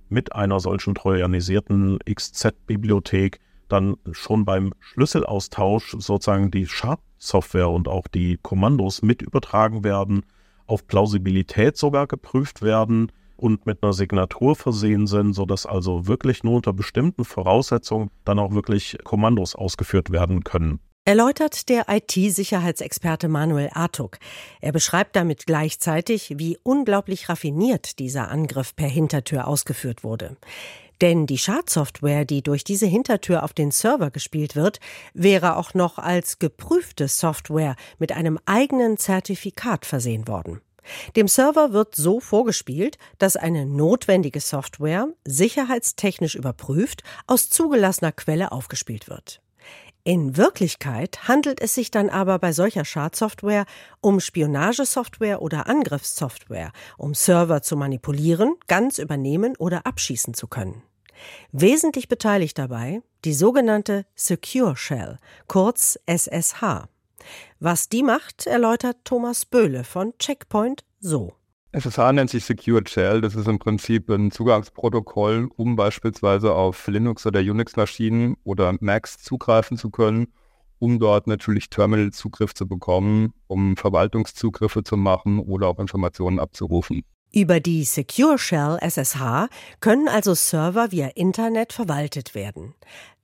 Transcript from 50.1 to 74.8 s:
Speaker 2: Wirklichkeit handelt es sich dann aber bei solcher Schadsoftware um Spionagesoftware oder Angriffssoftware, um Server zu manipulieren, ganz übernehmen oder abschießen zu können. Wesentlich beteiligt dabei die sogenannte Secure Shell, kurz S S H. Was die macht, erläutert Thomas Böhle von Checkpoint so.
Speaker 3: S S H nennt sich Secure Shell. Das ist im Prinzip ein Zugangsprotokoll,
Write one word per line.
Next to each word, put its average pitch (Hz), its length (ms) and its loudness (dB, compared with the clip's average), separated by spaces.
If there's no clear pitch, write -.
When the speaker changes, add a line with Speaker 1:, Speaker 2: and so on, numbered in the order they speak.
Speaker 2:
Wirklichkeit 160 880 0
handelt 277 320 2
es 226 140 -2
sich 240 160 -4
dann 208 180 2
aber 185 300 0
bei 175 140 0
solcher 175 340 0
Schadsoftware 202 800 -2
um 202 180 4
Spionagesoftware 202 1200 -2
oder 156 260 -4
Angriffssoftware, 143 1040 -4
um 147 160 -6
Server 165 480 4
zu - 160 -4
manipulieren, 151 800 0
ganz 220 320 2
übernehmen 156 600 -2
oder 170 280 -2
abschießen - 460 -6
zu - 140 -10
können. 104 360 -10
Wesentlich 262 560 2
beteiligt 202 480 0
dabei 127 460 -6
die 151 80 0
sogenannte 208 800 2
Secure 185 600 -2
Shell, - 440 -8
kurz - 580 2
S 170 220 0
S - 340 -4
H. 156 260 -4
Was 165 300 0
die 240 160 0
macht, - 420 -2
erläutert 240 560 0
Thomas 240 420 -4
Böhle 156 380 2
von 190 360 -4
Checkpoint 254 640 -4
so. 139 340 -4
Speaker 3:
S 139 120 -4
S 123 140 -4
H 131 140 6
nennt 139 180 4
sich 117 140 -4
Secure 113 420 2
Shell. 101 340 2
Das 107 140 -2
ist 110 140 -2
im 107 100 2
Prinzip 107 500 -2
ein 104 220 2
Zugangsprotokoll, 110 1300 0